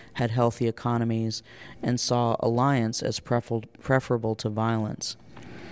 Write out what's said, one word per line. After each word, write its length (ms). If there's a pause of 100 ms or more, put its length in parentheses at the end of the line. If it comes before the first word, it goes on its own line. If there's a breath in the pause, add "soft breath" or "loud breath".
(140 loud breath)
had 180
healthy 360
economies, 760 (400 loud breath)
and 160
saw 400
alliance 640
as 160
prefer-, 420 (180)
preferable 540
to 160
violence. 680 (540 loud breath)